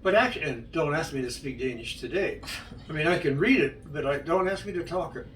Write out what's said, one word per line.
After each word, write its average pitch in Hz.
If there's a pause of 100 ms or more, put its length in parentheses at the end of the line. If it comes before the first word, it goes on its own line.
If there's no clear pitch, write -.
but 185
actually, 240
and 117
don't 151
ask 156
me 135
to 123
speak 120
Danish 120
today. 170 (480)
I -
mean, 151
I 175
can 139
read 226
it, -
but 143
I, 139
don't 165
ask 190
me 202
to 175
talk 175
it. 120